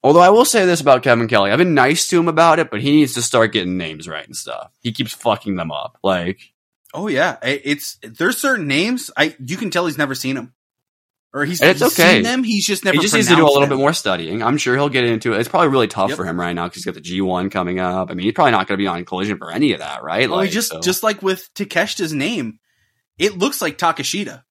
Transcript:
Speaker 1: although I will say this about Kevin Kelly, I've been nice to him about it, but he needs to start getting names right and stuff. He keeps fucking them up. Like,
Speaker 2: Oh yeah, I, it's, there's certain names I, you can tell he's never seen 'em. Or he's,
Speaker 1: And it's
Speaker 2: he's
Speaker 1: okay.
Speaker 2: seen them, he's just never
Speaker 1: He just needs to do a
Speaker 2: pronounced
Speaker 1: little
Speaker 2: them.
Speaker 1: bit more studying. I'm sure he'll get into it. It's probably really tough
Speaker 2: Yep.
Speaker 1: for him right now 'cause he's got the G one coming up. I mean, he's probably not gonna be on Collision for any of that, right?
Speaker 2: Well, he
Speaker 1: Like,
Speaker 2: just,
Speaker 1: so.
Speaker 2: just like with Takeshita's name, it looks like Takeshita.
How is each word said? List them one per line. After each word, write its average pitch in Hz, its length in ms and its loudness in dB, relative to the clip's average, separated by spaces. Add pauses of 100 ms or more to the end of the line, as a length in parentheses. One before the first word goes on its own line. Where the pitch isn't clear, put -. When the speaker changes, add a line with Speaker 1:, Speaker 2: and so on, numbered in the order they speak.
Speaker 1:
although 147 180 6
I 180 80 8
will 226 160 6
say 202 200 2
this 170 160 2
about 131 220 4
Kevin 117 240 2
Kelly, 101 240 2
I've 120 60 2
been 175 160 2
nice 143 360 2
to 175 100 2
him 170 80 2
about 160 320 4
it, 151 120 -2
but 104 100 -6
he 139 100 0
needs 147 220 4
to 120 80 -4
start 113 320 2
getting 92 240 -2
names 80 300 -8
right 76 180 -12
and - 100 -20
stuff. - 360 -12 (100)
He 120 100 -4
keeps 117 220 -6
fucking 104 420 -2
them 82 160 -6
up. - 320 -12
Like, 92 360 -2 (540)
Speaker 2:
Oh 190 140 -8
yeah, 156 360 0
I, 139 200 -4
it's, 143 380 -6
there's 165 380 -4
certain 233 280 -2
names 196 480 -2
I, 151 200 0 (100)
you 170 120 -6
can 208 120 -6
tell 180 160 -2
he's 147 120 -4
never 139 180 -2
seen 131 220 -6
'em. 123 160 -12 (760)
Or 185 140 -2
he's, 180 160 -4
Speaker 1:
And 160 80 6
it's 165 120 2
Speaker 2:
he's - 180 2
Speaker 1:
okay. 170 160 6
Speaker 2:
seen 104 80 2
them, 254 200 0
he's 214 220 0
just 196 180 -2
never 185 120 2
Speaker 1:
He 160 80 4
just 214 100 0
needs 226 140 2
to 175 80 4
do 160 60 6
a 156 40 6
Speaker 2:
pronounced 143 80 6
Speaker 1:
little 139 160 4
Speaker 2:
them. 135 80 0
Speaker 1:
bit 135 60 0
more 151 100 2
studying. 92 480 -4
I'm 123 160 0
sure 123 180 0
he'll 143 140 0
get 131 140 0
into 117 300 0
it. 101 60 0
It's 117 80 -2
probably 175 200 2
really 127 200 2
tough 98 220 -2
Speaker 2:
Yep. 143 80 -4
Speaker 1:
for 92 80 -6
him 87 140 -6
right 87 140 -4
now 87 140 -6
'cause 90 60 -12
he's 90 120 -14
got 87 100 -6
the 80 60 -20
G 90 200 -6
one 92 300 -2
coming 92 280 -4
up. 92 300 -2
I - 60 -10
mean, 87 80 -8
he's 110 100 0
probably 143 200 4
not 95 140 0
gonna 98 120 -4
be 98 80 0
on 87 180 -6
Collision 95 320 -4
for 82 140 -14
any 120 220 0
of 73 60 -4
that, 71 220 -12
right? 90 260 -2
Speaker 2:
Well, 170 120 -2
he 190 80 0
Speaker 1:
Like, 170 40 -4
Speaker 2:
just, 220 200 -4
Speaker 1:
so. 160 80 -12
Speaker 2:
just 180 240 -2
like 208 180 -2
with 190 320 -4
Takeshita's 185 600 -4
name, 139 440 -4 (600)
it 196 180 0
looks 254 240 -2
like 175 160 -4
Takeshita. 165 720 -4